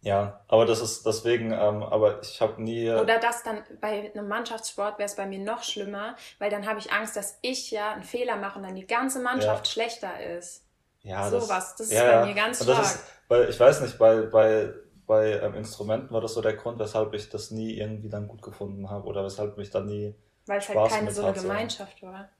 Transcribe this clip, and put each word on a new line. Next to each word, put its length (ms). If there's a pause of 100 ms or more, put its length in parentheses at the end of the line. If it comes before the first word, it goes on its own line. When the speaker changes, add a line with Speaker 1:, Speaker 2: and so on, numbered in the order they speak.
Speaker 1:
Ja, 460
aber 180
das 140
ist 260
deswegen, 460
ähm, 320
aber 380
ich 200
hab 180
nie 300
Speaker 2:
Oder 300
das 240
dann 200 (180)
bei 320
einem 140
Mannschaftssport 720
wär's 160
bei 120
mir 120
noch 240
schlimmer, 520 (240)
weil 100
dann 180
hab 100
ich 140
Angst, 240
dass 260
ich 300
ja 200
einen 120
Fehler 340
mache 220
und 60
dann 100
die 120
ganze 320
Mannschaft 480
Speaker 1:
Ja. 40
Speaker 2:
schlechter 520 (140)
ist. 260 (380)
Speaker 1:
Ja, 280
Speaker 2:
Sowas, 180
Speaker 1:
das, 300
Speaker 2:
das 100
ist 60
Speaker 1:
ja, 100
Speaker 2:
bei 80
Speaker 1:
ja. 140
Speaker 2:
mir 100
ganz 260
Speaker 1:
Und 60
das 100
Speaker 2:
stark. 180
Speaker 1:
ist, 80 (240)
weil 220
ich 100
weiß 220
nicht, 160
bei, 260
bei, 500 (340)
bei, 340
ähm, 140
Instrumenten 580
war 80
das 140
so 60
der 120
Grund, 260
weshalb 340
ich 160
das 220
nie 260
irgendwie 320
dann 180
gut 140
gefunden 480
hab 160
oder 180
weshalb 340
mich 140
da 100
nie 320 (320)
Speaker 2:
Weil's 240
halt 80
Speaker 1:
Spaß 140
Speaker 2:
keine 140
Speaker 1:
mit 100
Speaker 2:
so 80
eine 80
Speaker 1:
hatte. 100
Speaker 2:
Gemeinschaft 640
war. 260 (100)